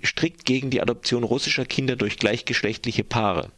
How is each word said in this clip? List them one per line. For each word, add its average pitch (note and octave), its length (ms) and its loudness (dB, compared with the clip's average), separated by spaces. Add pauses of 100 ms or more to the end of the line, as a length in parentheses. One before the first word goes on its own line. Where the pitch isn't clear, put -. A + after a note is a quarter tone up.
strikt - 420 -2
gegen C3 260 2
die B2+ 100 2
Adoption A#2+ 420 0
russischer A#2+ 420 0
Kinder B2+ 300 0
durch G#2 220 -2
gleichgeschlechtliche G#2+ 840 0
Paare.“ G#2 540 0